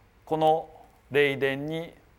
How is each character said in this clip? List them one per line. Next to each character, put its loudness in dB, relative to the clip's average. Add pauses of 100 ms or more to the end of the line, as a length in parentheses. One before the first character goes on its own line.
(240)
こ -4
の 2 (420)
霊 2
殿 -2
に -8 (260)